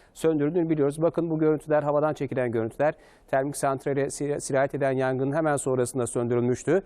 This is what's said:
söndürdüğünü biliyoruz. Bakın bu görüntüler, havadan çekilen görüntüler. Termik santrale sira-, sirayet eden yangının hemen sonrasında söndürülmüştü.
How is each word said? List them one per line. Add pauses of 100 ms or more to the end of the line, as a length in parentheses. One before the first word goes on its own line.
(140)
söndürdüğünü
biliyoruz.
Bakın
bu
görüntüler,
havadan
çekilen
görüntüler. (340)
Termik
santrale
sira-,
sirayet
eden
yangının
hemen
sonrasında
söndürülmüştü.